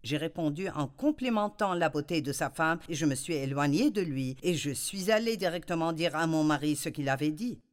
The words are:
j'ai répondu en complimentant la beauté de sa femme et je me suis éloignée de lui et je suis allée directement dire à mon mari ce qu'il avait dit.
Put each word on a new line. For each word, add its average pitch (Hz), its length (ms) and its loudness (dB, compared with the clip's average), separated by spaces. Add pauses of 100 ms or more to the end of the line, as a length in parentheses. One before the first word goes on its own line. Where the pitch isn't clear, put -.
j'ai 135 160 -4
répondu 160 500 -2
en 147 200 -2
complimentant 220 840 0
la 170 160 2
beauté 151 320 0
de 139 120 -4
sa 139 180 -2
femme 165 280 0 (120)
et 160 40 -2
je 151 120 0
me 139 80 4
suis 165 200 -4
éloignée 143 560 2
de 196 120 -2
lui 131 400 -2
et 175 120 2
je 143 160 -2
suis 190 400 -4
allée 226 280 2
directement 165 560 0
dire 156 200 0
à 160 120 2
mon 160 180 4
mari 151 320 2
ce 151 140 -6
qu'il 139 180 -4
avait 143 240 0
dit. 208 280 -6 (120)